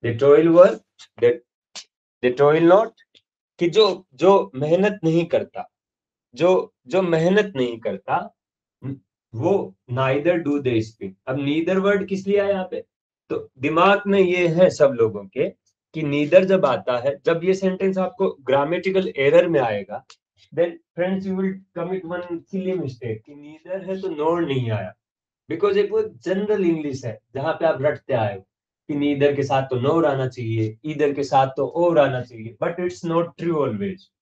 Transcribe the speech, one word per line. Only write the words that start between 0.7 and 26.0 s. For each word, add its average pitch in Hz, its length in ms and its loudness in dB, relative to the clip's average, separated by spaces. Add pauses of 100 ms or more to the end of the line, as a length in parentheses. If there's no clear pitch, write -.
they, 120 100 6 (920)
they 123 100 2
toil 147 380 4
not, 220 200 4 (680)
कि 175 100 0
जो, 208 160 4 (280)
जो 180 420 4
मेहनत 175 480 0
नहीं 160 300 2
करता, 101 340 -4 (680)
जो, 175 380 0 (140)
जो 175 140 0
मेहनत 185 540 2
नहीं 120 240 -2
करता, 110 380 -6 (1160)
वो 151 200 -2 (380)
neither 139 520 0
do 143 240 -2
they 117 120 0 (100)
spin। 98 240 -14 (140)
अब 131 120 -6
neither 160 440 -2
वर्ड 196 240 0
किस 190 200 -6
लिए 202 120 2
आया 196 100 -2
यहाँ 190 220 -2
पे, - 140 -10 (440)
तो - 200 -8 (100)
दिमाग 175 480 2
में 196 120 2
ये 180 280 2
है 170 220 4
सब 135 300 2
लोगों 104 280 0
के 147 220 -4 (460)
कि 160 60 -6
neither 147 460 2
जब 185 180 2
आता 123 340 0
है, 139 260 -4
जब 165 180 0
ये 185 100 2
सेंटेंस 190 440 -2
आपको 185 320 -2 (180)
ग्रामेटिकल 175 680 0
एरर 156 320 4
में 165 100 2
आएगा, 104 460 -4 (480)
then 170 240 -2 (200)
friends 190 300 -4
you 190 120 -4
will 190 140 -2 (240)
commit 180 280 -8
one 175 400 -8
silly 185 340 -6
mistake 123 460 -10
कि 147 100 -20
neither 156 520 -12
है 190 140 -8
तो 190 140 -6
nor 160 320 -2
नहीं 127 240 -2
आया, 98 220 -6 (560)
because 196 280 0
एक 196 140 0
वो 220 100 0 (240)